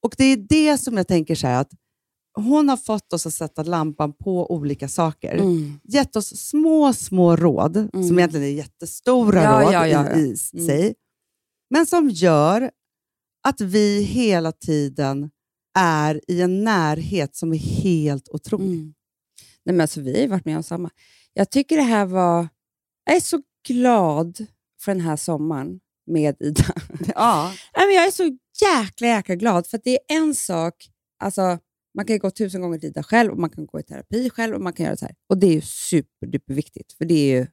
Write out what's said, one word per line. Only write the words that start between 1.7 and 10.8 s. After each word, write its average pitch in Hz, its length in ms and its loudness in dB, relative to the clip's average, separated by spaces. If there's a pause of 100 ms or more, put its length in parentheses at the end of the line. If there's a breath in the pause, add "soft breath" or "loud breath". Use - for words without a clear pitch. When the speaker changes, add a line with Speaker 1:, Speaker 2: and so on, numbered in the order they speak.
Speaker 1:
hon 277 340 2
har 262 80 2
fått - 360 -6
oss 165 140 -4
att 160 80 -6
sätta - 280 -8
lampan 156 500 -2
på 180 400 -4
olika 143 360 -4
saker. - 460 -4
Speaker 2:
Mm. 160 500 0
Speaker 1:
Gett 277 320 0
oss - 200 -6 (120)
små, 302 440 4
små 175 440 4
råd, 160 400 2
Speaker 2:
Mm. 190 320 -2
Speaker 1:
som 175 100 4
egentligen 156 280 0
är 139 40 -2
jättestora 190 920 0
Speaker 2:
Ja, 214 200 6
Speaker 1:
råd 196 100 6
Speaker 2:
ja, 170 140 4
ja, - 0 -
Speaker 1:
i, 160 40 2
Speaker 2:
ja. 147 260 2
Speaker 1:
i 160 80 4 (280)
Speaker 2:
Mm. 170 140 -6
Speaker 1:
sig, 165 280 0 (760)